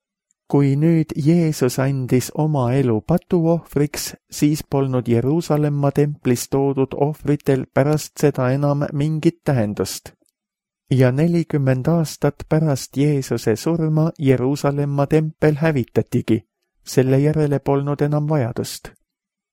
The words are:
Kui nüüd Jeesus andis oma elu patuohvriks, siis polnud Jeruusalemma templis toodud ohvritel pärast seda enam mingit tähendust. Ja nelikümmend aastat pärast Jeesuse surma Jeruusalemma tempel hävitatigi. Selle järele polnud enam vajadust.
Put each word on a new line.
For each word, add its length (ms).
Kui 280
nüüd 380
Jeesus 640
andis 520
oma 380
elu 280
patuohvriks, 1120
siis 400
polnud 380
Jeruusalemma 800
templis 580
toodud 460
ohvritel 720
pärast 460
seda 340
enam 380
mingit 520
tähendust. 680
Ja 220
nelikümmend 800
aastat 580
pärast 480
Jeesuse 600
surma 600
Jeruusalemma 880
tempel 520
hävitatigi. 840
Selle 320
järele 400
polnud 420
enam 280
vajadust. 640